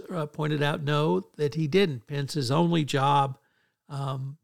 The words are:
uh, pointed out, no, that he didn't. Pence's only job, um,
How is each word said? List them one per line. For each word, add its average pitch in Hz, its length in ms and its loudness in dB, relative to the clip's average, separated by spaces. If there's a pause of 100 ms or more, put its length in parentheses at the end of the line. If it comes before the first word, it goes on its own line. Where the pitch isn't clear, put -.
(100)
uh, 160 160 -4
pointed 151 360 -2
out, 151 200 0
no, 156 400 2 (140)
that 147 180 -2
he 160 120 0
didn't. 151 420 2
Pence's 143 420 -4
only 165 340 4
job, 139 540 2 (500)
um, 139 560 -6